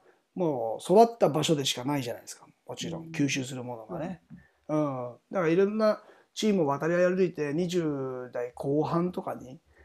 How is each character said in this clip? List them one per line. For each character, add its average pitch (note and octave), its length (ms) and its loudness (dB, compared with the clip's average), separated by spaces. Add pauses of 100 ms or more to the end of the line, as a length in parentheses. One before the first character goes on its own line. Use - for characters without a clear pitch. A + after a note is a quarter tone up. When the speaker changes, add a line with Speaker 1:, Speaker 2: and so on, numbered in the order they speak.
(360)
Speaker 1:
も B2+ 440 -2
う - 40 -16
育 A3+ 280 8
っ - 60 -14
た F3 120 4
場 D3 140 0
所 D#3+ 120 2
で C#3 100 0
し - 80 0
か B2 120 -8
な C#3+ 120 0
い C3+ 60 -2
じ A#2 80 -6
ゃ - 20 -6
な F2+ 60 -14
い - 40 -20
で - 40 -20
す - 100 -16
か。 - 80 -20 (220)
も B2+ 80 -12
ち E3+ 120 -10
ろ E3 120 -8
ん、 E3 60 -14
Speaker 2:
う - 20 -18
ん。 - 40 -14
Speaker 1:
吸 D3 160 2
収 C3+ 160 -2
す C3 120 -10
る B2+ 80 -8
も B2 140 -10
の A2 100 -16
が - 120 -10
ね。 F3 280 -8
Speaker 2:
そ - 80 -20
う - 20 -18
で - 60 -20
す - 0 -
ね。 - 0 - (240)
Speaker 1:
う D3+ 80 -2
ん。 C3 400 -2 (160)
だ G#3 80 -2
か E3+ 80 2
ら - 0 -
い E3 80 4
ろ G3 100 6
ん G#3+ 140 0
な G#3+ 240 2 (320)
チ G#3+ 160 2
ー - 20 4
ム F3+ 100 4
を C#3+ 40 2
渡 C#3 200 0
り E3+ 60 2
歩 F3+ 300 4
い E3+ 100 2
て、 D3 220 -2
二 F3+ 120 0
十 C3+ 640 -2
代 B2 220 -6
後 D3 300 0
半 E3 280 0
と F#3 120 -8
か F3 100 -6
に B2+ 260 -14 (240)